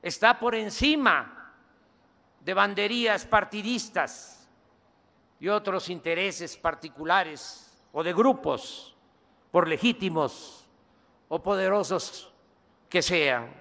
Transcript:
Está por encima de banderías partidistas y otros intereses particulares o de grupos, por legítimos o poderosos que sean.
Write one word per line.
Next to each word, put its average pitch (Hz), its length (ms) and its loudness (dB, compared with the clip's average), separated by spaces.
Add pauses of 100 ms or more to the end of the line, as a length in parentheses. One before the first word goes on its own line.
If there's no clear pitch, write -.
Está 214 360 2
por 233 160 0
encima 220 1000 0 (880)
de 170 120 -6
banderías 202 720 2
partidistas 208 1200 -2 (920)
y 156 80 -6
otros 202 420 -2
intereses 170 680 -4
particulares 160 1200 -4 (160)
o 156 100 -2
de 175 100 -2
grupos, - 840 0 (560)
por 170 160 4
legítimos 170 1000 -2 (640)
o 165 120 -4
poderosos 190 920 -2 (560)
que 180 140 0
sean. 139 600 0